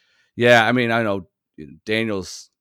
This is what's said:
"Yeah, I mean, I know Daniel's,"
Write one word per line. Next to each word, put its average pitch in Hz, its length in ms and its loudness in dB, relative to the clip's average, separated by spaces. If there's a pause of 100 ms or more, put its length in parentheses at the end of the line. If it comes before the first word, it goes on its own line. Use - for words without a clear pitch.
(380)
"Yeah, 117 280 6
I 113 60 0
mean, 123 200 0
I 117 120 0
know 98 240 -4 (580)
Daniel's," 107 640 -6 (120)